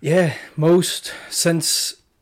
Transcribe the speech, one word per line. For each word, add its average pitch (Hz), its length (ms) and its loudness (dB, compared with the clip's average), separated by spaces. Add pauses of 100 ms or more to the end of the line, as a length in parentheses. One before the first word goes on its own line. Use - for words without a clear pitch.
Yeah, 160 320 2 (240)
most, 170 560 2 (160)
since - 680 -2 (260)